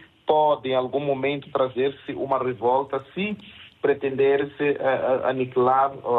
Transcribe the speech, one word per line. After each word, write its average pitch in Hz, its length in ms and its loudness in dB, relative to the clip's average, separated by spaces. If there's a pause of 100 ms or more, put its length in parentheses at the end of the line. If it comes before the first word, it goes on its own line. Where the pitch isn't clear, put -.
(280)
pode, 151 400 2
em 131 80 0
algum 127 240 0
momento, 143 500 -2
trazer-se 131 640 -2
uma 135 260 -2
revolta 127 640 0 (120)
se 202 240 -4 (440)
pretender-se, 139 800 0
eh, 143 180 0
eh, 127 500 0
aniquilar 127 640 2 (260)